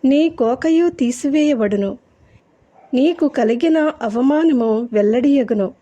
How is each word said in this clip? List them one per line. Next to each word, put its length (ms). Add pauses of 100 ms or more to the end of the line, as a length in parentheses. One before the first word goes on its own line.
నీ 240
కోకయు 600
తీసివేయబడును. 1080 (960)
నీకు 340
కలిగిన 640 (100)
అవమానము 920
వెల్లడియగును. 880